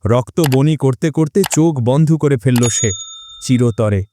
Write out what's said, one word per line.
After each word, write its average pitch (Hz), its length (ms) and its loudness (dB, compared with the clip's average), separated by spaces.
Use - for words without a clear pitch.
রক্ত 120 340 -2
বমি 147 360 2
করতে 135 340 -2
করতে 160 320 -2
চোখ 156 280 0
বন্ধ 139 320 2
করে 147 240 0
ফেলল 123 320 0
সে - 220 0
চিরতরে। 113 680 0